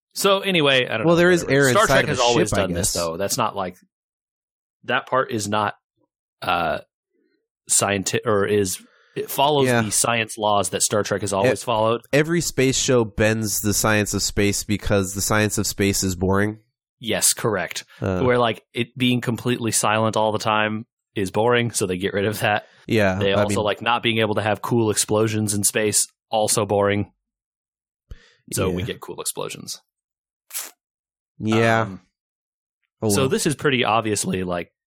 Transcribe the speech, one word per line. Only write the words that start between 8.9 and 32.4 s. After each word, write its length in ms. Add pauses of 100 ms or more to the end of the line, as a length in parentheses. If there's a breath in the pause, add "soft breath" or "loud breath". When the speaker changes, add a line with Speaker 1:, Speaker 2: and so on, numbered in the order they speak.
Speaker 1:
it 140
follows 380
Speaker 2:
Yeah. 160
Speaker 1:
the 80
science 460
laws 320
that 120
Star 220
Trek 180
has 120
always 280
Speaker 2:
E- 40
Speaker 1:
followed. 360 (100)
Speaker 2:
every 300
space 360
show 280
bends 560
the 120
science 400
of 80
space 420
because 500
the 80
science 360
of 100
space 360
is 120
boring. 440 (400)
Speaker 1:
Yes, 340
correct. 500 (180 loud breath)
Speaker 2:
Uh. 200
Speaker 1:
Where, 180
like, 240 (100)
it 240
being 240
completely 500
silent 460
all 140
the 80
time 460 (300)
is 160
boring, 400
so 140
they 120
get 160
rid 120
of 140
that. 260 (220 soft breath)
Speaker 2:
Yeah, 320
Speaker 1:
They 140
Speaker 2:
I 100
Speaker 1:
also 120
Speaker 2:
mean 80
Speaker 1:
like 180
not 200
being 180
able 160
to 60
have 220
cool 260
explosions 640
in 100
space, 440 (240)
also 340
boring. 460 (1400 soft breath)
So 180
we 100
Speaker 2:
Yeah. 60
Speaker 1:
get 140
cool 200
explosions. 580 (1600)
Speaker 2:
Yeah. 420
Speaker 1:
Um, 200 (1000)